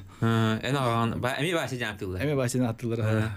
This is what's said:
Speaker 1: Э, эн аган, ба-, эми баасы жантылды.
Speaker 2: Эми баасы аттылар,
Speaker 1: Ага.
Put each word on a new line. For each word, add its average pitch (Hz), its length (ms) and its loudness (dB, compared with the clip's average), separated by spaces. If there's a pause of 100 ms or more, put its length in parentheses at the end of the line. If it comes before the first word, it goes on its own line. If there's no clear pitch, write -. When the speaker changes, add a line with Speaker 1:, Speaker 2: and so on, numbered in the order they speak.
(220)
Speaker 1:
Э, 113 420 2
эн 127 120 -2
аган, 117 460 2
ба-, 127 180 0
эми 170 140 0
баасы 131 260 -2
жантылды. 101 440 -4
Speaker 2:
Эми 147 120 0
баасы 127 240 0
аттылар, 113 400 0
Speaker 1:
Ага. 107 180 2 (200)